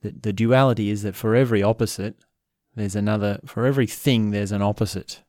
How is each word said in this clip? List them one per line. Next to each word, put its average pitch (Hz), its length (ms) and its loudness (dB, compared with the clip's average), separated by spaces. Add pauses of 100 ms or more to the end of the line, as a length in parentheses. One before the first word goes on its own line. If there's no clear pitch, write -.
the, 104 100 -8
the - 220 -6
duality 113 560 2
is 104 140 -4
that 98 120 -6
for 110 200 0
every 117 260 4
opposite, 107 540 -2 (600)
there's 104 200 -6
another, 104 500 0
for - 200 -4
every 135 220 2
thing, 110 440 0
there's 101 200 -2
an 101 100 -2
opposite. 101 680 -4